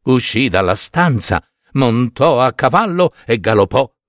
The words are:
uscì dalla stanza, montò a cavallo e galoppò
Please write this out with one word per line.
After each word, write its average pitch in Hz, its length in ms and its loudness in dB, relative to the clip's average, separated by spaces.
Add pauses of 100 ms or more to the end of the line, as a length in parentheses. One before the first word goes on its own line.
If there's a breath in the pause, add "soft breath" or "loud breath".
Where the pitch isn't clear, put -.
uscì 127 420 0
dalla 92 260 0
stanza, 123 680 -2 (300)
montò 123 680 0
a 127 120 0
cavallo 180 640 0 (100)
e 117 140 -2
galoppò 107 520 0 (180)